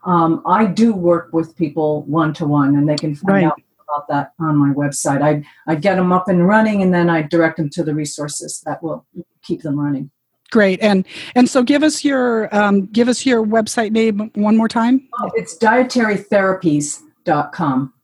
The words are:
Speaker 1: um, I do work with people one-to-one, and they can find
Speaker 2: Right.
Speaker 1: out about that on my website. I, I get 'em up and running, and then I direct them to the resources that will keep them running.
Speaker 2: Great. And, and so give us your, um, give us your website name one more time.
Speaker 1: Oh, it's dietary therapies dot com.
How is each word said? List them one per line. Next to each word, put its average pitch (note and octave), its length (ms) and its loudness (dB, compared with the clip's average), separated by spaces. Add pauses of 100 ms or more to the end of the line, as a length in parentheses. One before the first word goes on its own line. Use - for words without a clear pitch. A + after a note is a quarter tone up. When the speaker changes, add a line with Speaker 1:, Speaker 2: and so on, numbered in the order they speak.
Speaker 1:
um, E3+ 420 2
I G#3+ 180 2
do G#3+ 260 2
work F3 420 0
with E3 220 -4
people D3+ 480 -2
one-to-one, D3 720 0
and C#3+ 140 2
they D3+ 60 2
can D3+ 180 -4
find F#3 180 -2
Speaker 2:
Right. G3 120 4
Speaker 1:
out - 180 0 (280)
about - 180 -6
that C#3+ 320 -4
on D#3 160 -2
my C#3+ 180 2
website. C#3+ 480 -2
I, D3 220 0 (240)
I D#3+ 80 0
get D3+ 240 0
'em F3+ 120 2
up F#3 160 0
and F3+ 200 2
running, G#3+ 340 2
and F#3 120 2
then F3 160 2
I E3 120 0
direct D#3+ 360 0
them D3+ 140 -4
to E3+ 120 -4
the D3+ 100 -2
resources D3 720 -8
that - 160 -8
will D#3+ 240 -10 (380)
keep - 180 -6
them D3 180 -4
running. C#3+ 300 -4 (420)
Speaker 2:
Great. F#3+ 300 2
And, G3 240 2 (300)
and B3 140 4
so B3+ 140 2
give C#4+ 200 2
us D4+ 200 0
your, B3 520 0
um, G3+ 320 2
give A#3 200 0
us B3 180 -2
your A#3 200 2
website A3 460 -2
name A3 440 0
one G#3+ 220 2
more A3 100 2
time. A#3+ 400 0 (120)
Speaker 1:
Oh, - 160 -6
it's - 220 -6
dietary A3+ 580 2
therapies F#3 840 0 (220)
dot D3 280 -2
com. C#3 420 -4 (100)